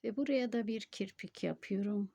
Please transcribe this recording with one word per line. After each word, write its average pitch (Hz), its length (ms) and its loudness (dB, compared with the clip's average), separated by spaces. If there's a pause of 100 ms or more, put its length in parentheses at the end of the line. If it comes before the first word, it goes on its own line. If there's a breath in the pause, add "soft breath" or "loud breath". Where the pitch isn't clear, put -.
Ve 220 120 -2
buraya 254 380 2
da 233 140 2
bir 220 140 0
kirpik - 600 -8
yapıyorum. 202 720 0